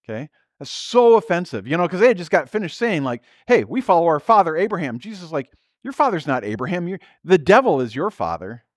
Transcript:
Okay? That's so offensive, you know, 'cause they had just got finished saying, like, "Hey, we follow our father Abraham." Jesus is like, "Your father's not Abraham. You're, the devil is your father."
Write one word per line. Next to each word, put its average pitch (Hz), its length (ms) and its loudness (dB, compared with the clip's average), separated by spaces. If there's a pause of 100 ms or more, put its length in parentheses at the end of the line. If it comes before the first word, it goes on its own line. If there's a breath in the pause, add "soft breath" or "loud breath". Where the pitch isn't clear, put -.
Okay? 117 260 -12 (280)
That's 139 140 -14
so 233 440 4
offensive, 170 520 -2
you 151 100 -2
know, 175 100 0
'cause 180 140 -4
they 247 80 6
had 214 80 2
just 170 140 -8
got 160 180 0
finished 202 280 -6
saying, 190 280 -2
like, 120 180 -6 (240 soft breath)
"Hey, 226 160 4
we 214 160 -6
follow 170 280 2
our 151 120 2
father 175 380 2
Abraham." 175 420 -4
Jesus 202 240 -14
is 160 80 -16
like, 143 180 -6 (340)
"Your 269 100 -10
father's 196 340 0
not 127 160 -2
Abraham. 127 440 -6
You're, 185 120 -10 (240 soft breath)
the 180 140 2
devil 190 420 4
is 117 160 -4
your 196 160 -4
father." 92 540 -8 (120)